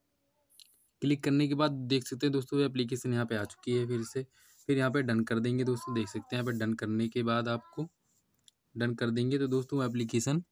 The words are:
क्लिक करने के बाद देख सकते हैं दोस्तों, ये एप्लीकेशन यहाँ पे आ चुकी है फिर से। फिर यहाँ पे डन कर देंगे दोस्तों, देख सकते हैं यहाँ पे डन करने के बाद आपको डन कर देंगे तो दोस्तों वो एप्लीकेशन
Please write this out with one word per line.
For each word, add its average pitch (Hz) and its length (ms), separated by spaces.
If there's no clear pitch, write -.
क्लिक 139 220
करने 143 240
के 143 60
बाद 147 180
देख 131 180
सकते 131 200
हैं 139 60
दोस्तों, 139 280
ये 143 60
एप्लीकेशन 127 460
यहाँ 120 140
पे 113 100
आ 104 80
चुकी - 280
है 123 140
फिर 120 160
से। 131 200
फिर 139 100
यहाँ 131 120
पे 143 120
डन 113 220
कर 113 160
देंगे 123 240
दोस्तों, 123 300
देख 110 140
सकते 117 280
हैं 123 60
यहाँ 120 100
पे 113 60
डन 110 160
करने 110 340
के 120 140
बाद 117 260
आपको 117 380
डन 120 180
कर 117 160
देंगे 123 280
तो 139 80
दोस्तों 131 320
वो 131 60
एप्लीकेशन 120 680